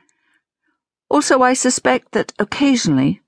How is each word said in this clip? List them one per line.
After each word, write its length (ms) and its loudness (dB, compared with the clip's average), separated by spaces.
Also, 340 2
I 100 2
suspect 580 -2
that 300 -6
occasionally 880 0